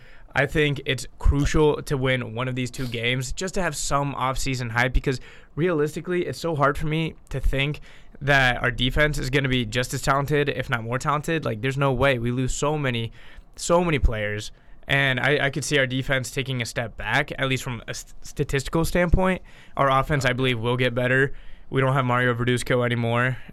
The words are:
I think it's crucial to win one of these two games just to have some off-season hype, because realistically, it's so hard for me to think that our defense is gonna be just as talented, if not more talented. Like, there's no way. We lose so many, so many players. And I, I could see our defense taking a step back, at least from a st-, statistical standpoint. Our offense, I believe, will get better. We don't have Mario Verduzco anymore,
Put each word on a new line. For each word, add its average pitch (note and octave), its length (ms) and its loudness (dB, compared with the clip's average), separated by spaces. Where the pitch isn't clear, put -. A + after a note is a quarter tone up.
I C3+ 120 2
think D3 400 0
it's C3 200 -4
crucial D3 680 4
to D3+ 120 -2
win B2+ 380 -2
one B2 140 -4
of B2+ 80 -4
these B2+ 140 -2
two C3 180 -6
games A#2+ 440 -2
just F#3+ 220 -6
to G3 80 0
have D#3+ 140 0
some C#3+ 400 -2
off-season B2+ 540 -2
hype, A#2+ 220 2
because C3 260 0
realistically, E3+ 680 0
it's C#3 120 -8
so E3 160 -2
hard C#3+ 240 4
for - 80 -2
me D#3 280 -2
to C3+ 100 -4
think C#3+ 400 0
that C3+ 420 4
our B2 80 2
defense C3+ 480 2
is C3 120 -4
gonna C#3 180 2
be B2+ 160 0
just B2 300 -4
as C3 80 -4
talented, C#3+ 480 2
if - 180 -6
not A#2 160 -2
more A#2+ 140 -2
talented. D3+ 460 -2
Like, A#2 180 -4
there's C3+ 160 -2
no C#3 140 4
way. C3 260 4
We A#2 120 -2
lose B2+ 240 0
so D3+ 240 0
many, A#2+ 340 -2
so E3+ 260 4
many E3 160 2
players. G#2 540 0
And C#3 340 2
I, C3+ 260 2
I C#3 40 2
could C3+ 140 -4
see D3 140 2
our C3+ 80 4
defense C3 440 -2
taking C3 320 -4
a A2+ 40 -4
step A#2 300 -6
back, A#2 420 -2
at C3+ 100 -2
least C3 140 0
from A#2+ 260 -8
a B2 60 -8
st-, - 280 -14
statistical C#3+ 600 -2
standpoint. F3+ 560 2
Our C#3 140 2
offense, C3+ 340 2
I B2 80 4
believe, B2+ 260 0
will A#2+ 180 0
get B2 180 2
better. B2+ 380 2
We C3 100 2
don't C3 120 4
have C3+ 120 2
Mario B2 300 2
Verduzco A#2+ 500 2
anymore, A#2+ 520 0